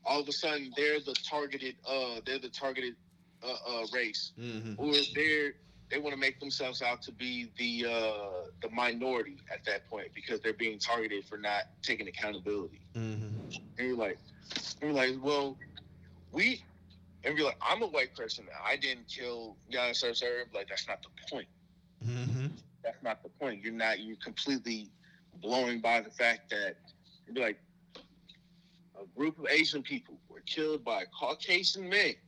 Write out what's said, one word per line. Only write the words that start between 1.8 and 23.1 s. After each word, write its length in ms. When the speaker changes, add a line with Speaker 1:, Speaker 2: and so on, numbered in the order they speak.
Speaker 1:
uh, 380
they're 120
the 120
targeted, 460
uh, 40
uh, 280
race, 440
Speaker 2:
Mm-hmm. 380
Speaker 1:
or 160
they're, 400
they 80
wanna 200
make 220
themselves 420
out 200
to 100
be 440
the, 340
uh, 600
the 100
minority 680
at 140
that 240
point 260
because 260
they're 120
being 260
targeted 460
for 140
not 240
taking 260
accountability. 720
Speaker 2:
Mm-hmm. 300
Speaker 1:
And 100
you're 80
like, 220
you're 100
like, 300
"Well, 340
we," 320
and 140
you're 80
like, 160
"I'm 200
a 40
white 280
person. 300
I 140
didn't 320
kill 480
yada, 280
yada, 160
yada." 200
Like, 140
that's 180
not 160
the 60
point. 180
Speaker 2:
Mm-hmm. 420
Speaker 1:
That's 200
not 200